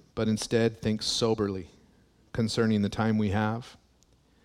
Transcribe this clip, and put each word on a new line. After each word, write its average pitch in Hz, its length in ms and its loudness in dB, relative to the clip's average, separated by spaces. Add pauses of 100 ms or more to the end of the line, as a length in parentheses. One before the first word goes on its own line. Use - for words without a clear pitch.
(160)
but 110 120 0
instead 113 540 0
think 107 200 -2
soberly 101 680 -2 (640)
concerning 110 480 2
the 101 80 2
time 107 280 0
we 107 120 0
have, 107 480 -4 (680)